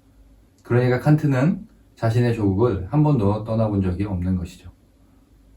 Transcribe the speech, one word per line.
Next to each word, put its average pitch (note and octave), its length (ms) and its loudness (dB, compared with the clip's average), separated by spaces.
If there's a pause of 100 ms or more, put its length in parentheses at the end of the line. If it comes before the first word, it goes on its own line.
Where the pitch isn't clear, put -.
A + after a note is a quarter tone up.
(640)
그러니까 B2 380 0
칸트는 D3+ 640 2 (280)
자신의 A#2 400 0
조국을 G2 540 0
한 D3+ 140 2
번도 G#2+ 400 2
떠나본 A2 380 -2
적이 F#2 240 -2
없는 F#2 320 -2
것이죠. - 360 -12 (840)